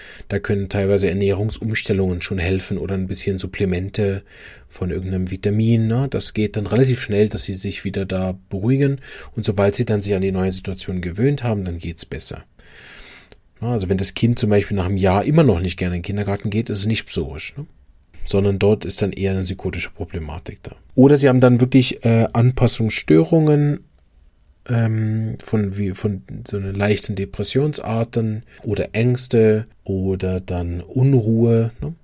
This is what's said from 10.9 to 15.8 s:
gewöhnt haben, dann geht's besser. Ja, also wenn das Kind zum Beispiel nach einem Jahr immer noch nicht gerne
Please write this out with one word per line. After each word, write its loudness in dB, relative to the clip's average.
gewöhnt -2
haben, -2
dann -6
geht's -8
besser. -8
Ja, -2
also -2
wenn 2
das -2
Kind 2
zum 0
Beispiel 2
nach 0
einem 0
Jahr 2
immer 4
noch 4
nicht -4
gerne -2